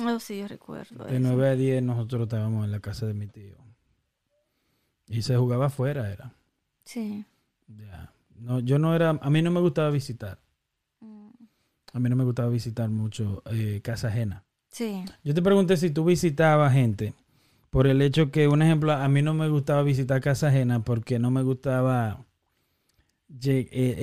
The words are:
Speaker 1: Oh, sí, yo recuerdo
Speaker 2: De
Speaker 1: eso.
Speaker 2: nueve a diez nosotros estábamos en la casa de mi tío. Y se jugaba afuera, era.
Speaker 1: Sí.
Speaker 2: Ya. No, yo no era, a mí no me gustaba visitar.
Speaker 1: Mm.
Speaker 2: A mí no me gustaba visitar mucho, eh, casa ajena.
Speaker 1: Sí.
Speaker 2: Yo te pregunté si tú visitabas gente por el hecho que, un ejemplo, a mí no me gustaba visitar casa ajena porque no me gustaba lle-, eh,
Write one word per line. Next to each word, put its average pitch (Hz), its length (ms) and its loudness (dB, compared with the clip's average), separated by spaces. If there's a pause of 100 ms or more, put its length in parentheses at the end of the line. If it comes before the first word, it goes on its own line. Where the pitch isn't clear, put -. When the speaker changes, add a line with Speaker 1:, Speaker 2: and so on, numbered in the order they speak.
Speaker 1:
Oh, 233 120 -2
sí, 208 200 -10
yo 202 100 -10
recuerdo - 560 -14
Speaker 2:
De 131 120 -4
Speaker 1:
eso. 127 40 0
Speaker 2:
nueve 127 280 2
a 135 60 2
diez 131 280 0
nosotros 120 400 -4
estábamos 110 420 -4
en 104 80 -4
la 104 80 -6
casa 104 260 -10
de 107 60 -4
mi 104 140 -8
tío. 98 300 -20 (1500)
Y 110 140 -6
se 123 160 0
jugaba 123 300 2
afuera, 135 440 -4
era. 110 220 -14 (540)
Speaker 1:
Sí. 208 400 -10 (420)
Speaker 2:
Ya. 101 420 -18 (260)
No, 120 240 -4
yo 127 180 0
no 160 160 2
era, 165 160 2
a 139 200 -2
mí 156 120 4
no 170 80 0
me 175 100 0
gustaba 156 300 0
visitar. 117 500 -6 (600)
Speaker 1:
Mm. 214 280 -20 (640)
Speaker 2:
A 123 80 -6
mí 123 80 0
no 123 80 2
me 131 80 2
gustaba 123 240 -2
visitar 117 400 -4
mucho, 107 640 -4
eh, 107 340 -4
casa - 240 -6
ajena. 104 360 -4 (260)
Speaker 1:
Sí. 202 340 -8 (180)
Speaker 2:
Yo 147 120 -2
te 175 80 2
pregunté 190 340 4
si 165 140 0
tú 156 140 -2
visitabas 156 680 4
gente 113 420 2 (560)
por 131 160 4
el 135 160 4
hecho 143 300 2
que, 147 160 4
un 147 140 4
ejemplo, 156 300 4
a 139 160 0
mí 139 140 4
no 156 120 0
me 156 140 0
gustaba 147 340 2
visitar 135 400 0
casa 143 260 2
ajena 123 340 2
porque 117 380 -2
no 123 100 2
me 131 120 2
gustaba 127 840 -2 (1040)
lle-, 135 420 -2
eh, 127 320 0